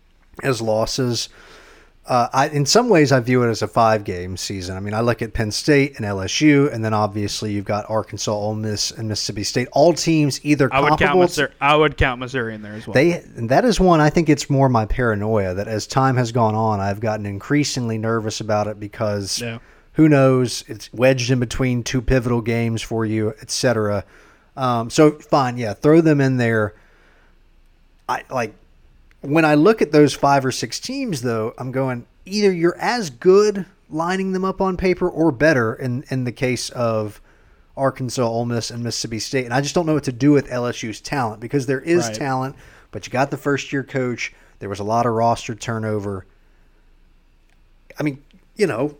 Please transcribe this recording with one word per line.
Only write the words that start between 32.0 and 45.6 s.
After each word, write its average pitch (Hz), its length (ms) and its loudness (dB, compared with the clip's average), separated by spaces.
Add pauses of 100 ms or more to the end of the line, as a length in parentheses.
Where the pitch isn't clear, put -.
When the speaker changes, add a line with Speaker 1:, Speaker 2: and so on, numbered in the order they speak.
Speaker 1:
either 196 280 2
you're 170 260 0
as 202 320 -2
good 196 560 4 (240)
lining 185 420 -2
them 185 120 -2
up 190 160 -4
on 190 160 0
paper 180 340 0
or 160 220 2
better 123 420 2
in, 131 360 -6
in 131 140 -2
the 120 80 -4
case 127 380 -4
of 110 500 -4 (560)
Arkansas, 131 500 -2
Ole 117 200 -2
Miss, 117 240 -4
and 117 140 -10
Mississippi 113 340 -6
State. 131 260 -4
And 120 80 -8
I 131 80 2
just 139 140 -6
don't 180 100 0
know 156 100 0
what 143 100 -2
to 135 80 -4
do 127 200 2
with 139 180 2
L 123 160 -4
S 120 160 -6
U's 107 180 -10
talent 113 400 -6
because 120 260 -4
there 135 140 -2
is 165 260 0
Speaker 2:
Right. 110 80 -6
Speaker 1:
talent, 135 420 -4 (360)
but 107 140 -12
you - 60 -12
got 139 180 0
the 135 60 -4
first-year 139 460 -4
coach. 123 500 -6 (280)
There 101 100 -10
was 98 100 -8
a 101 40 -6
lot 117 220 0
of 117 60 0
roster 113 420 0
turnover. 107 680 -6 (1700)